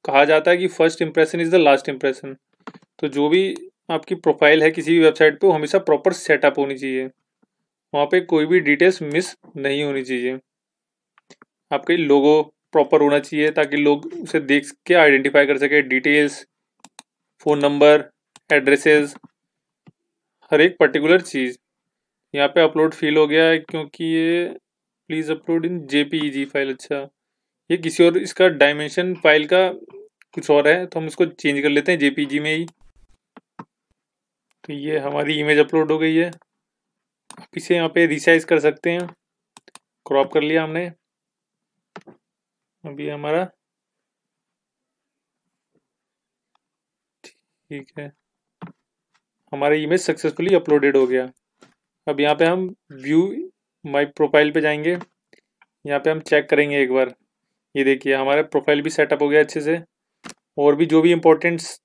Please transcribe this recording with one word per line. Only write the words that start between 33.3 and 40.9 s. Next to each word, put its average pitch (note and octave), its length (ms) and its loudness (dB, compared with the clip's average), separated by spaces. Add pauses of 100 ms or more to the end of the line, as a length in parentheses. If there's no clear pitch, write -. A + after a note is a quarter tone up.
तो D#3+ 80 -14
ये D3 260 -6
हमारी D3 420 -4
इमेज D3 180 2
अपलोड D#3 340 2
हो D#3 60 0
गई D#3+ 180 0
है। E3+ 120 2 (1080)
आप - 180 -14
इसे F3 200 -2
यहाँ E3 120 0
पे E3+ 180 2
रिसाइज D#3+ 380 2
कर D#3+ 160 2
सकते D#3 300 -2
हैं, F3 160 -6 (1000)
क्रॉप C#3 260 0
कर D3+ 100 0
लिया D#3 220 -2
हमने। D#3+ 220 -8 (2000)